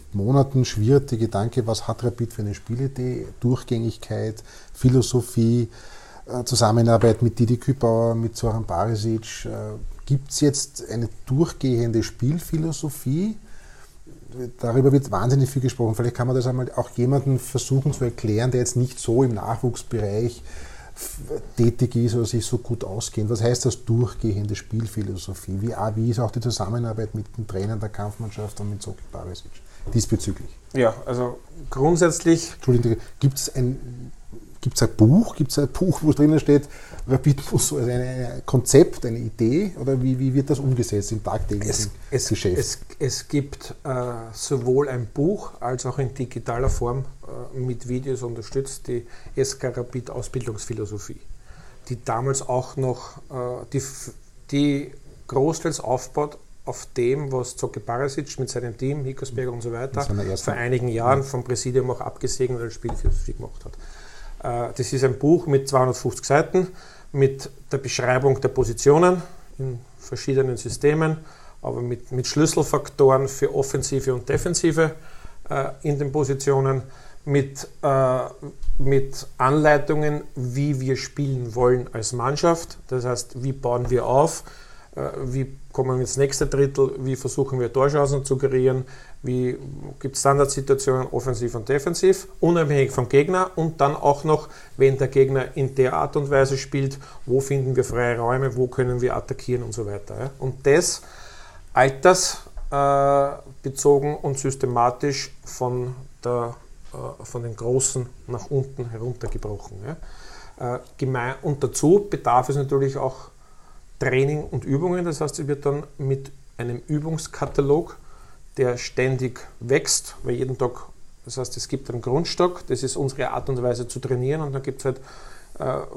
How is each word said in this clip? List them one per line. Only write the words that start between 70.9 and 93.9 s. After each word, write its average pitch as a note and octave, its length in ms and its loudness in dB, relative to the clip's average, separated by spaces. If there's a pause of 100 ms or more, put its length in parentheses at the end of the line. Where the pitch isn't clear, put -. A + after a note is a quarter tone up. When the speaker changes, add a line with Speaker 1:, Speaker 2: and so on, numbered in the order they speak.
Speaker 2:
aber A#2+ 220 -4
mit, A#2+ 300 -6
mit B2 160 -2
Schlüsselfaktoren C#3+ 1000 4
für - 280 -2
Offensive C3+ 580 0
und B2 160 -4
Defensive, D#3+ 640 2 (580)
äh, C3+ 200 -2 (120)
in C#3+ 160 0
den C#3 140 -2
Positionen, C3+ 720 2 (420)
mit, C#3 420 0 (140)
äh, C3+ 380 4 (580)
mit - 500 4 (100)
Anleitungen, D3 840 4 (140)
wie C3 440 -2
wir C3 180 0
spielen B2+ 580 -4
wollen B2 380 4
als A2 200 -4
Mannschaft. D3 640 0 (100)
Das B2 180 -2
heißt, B2 380 -4
wie C3+ 80 0
bauen A#2+ 380 -2
wir A#2 160 2
auf, C#3 380 4 (520)
äh, - 60 -6 (220)
wie C3 340 -4 (140)
kommen B2+ 260 0
wir B2+ 40 0
ins B2 160 -2
nächste C#3 300 2
Drittel, C3+ 520 2
wie C3 160 -2
versuchen C3 440 -2
wir A#2+ 120 0
Torchancen C#3 540 2
zu C3 120 0
kreieren, C3 480 2 (360)
wie B2+ 360 -2 (420)
gibt's - 220 -6
Standardsituationen C3+ 920 2
offensiv A#2+ 420 -2
und A2 160 -6
defensiv, E3+ 580 2 (120)
unabhängig D3 520 4
vom B2 160 0
Gegner F3+ 480 4
und D#3+ 260 -2
dann C#3+ 140 4